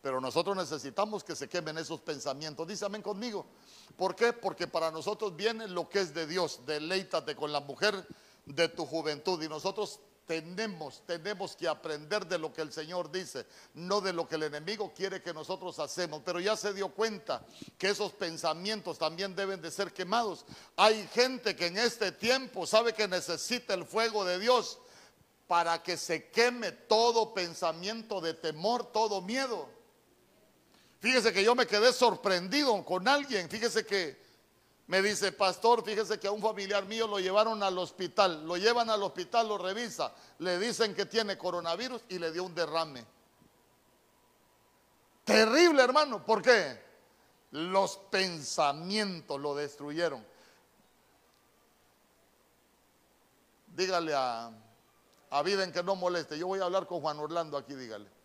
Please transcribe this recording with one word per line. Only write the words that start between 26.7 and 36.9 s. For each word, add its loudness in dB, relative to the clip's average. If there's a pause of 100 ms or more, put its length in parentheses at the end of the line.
todo 4
pensamiento -4
de -2
temor, -2
todo 0
miedo. -4 (1200)
Fíjese 4
que 4
yo 6
me 4
quedé 6
sorprendido 2
con 0
alguien. 2
Fíjese -2
que -2 (680)
me 4
dice: 2
"Pastor, 4
fíjese -2
que -6
a 0
un -4
familiar 0
mío -2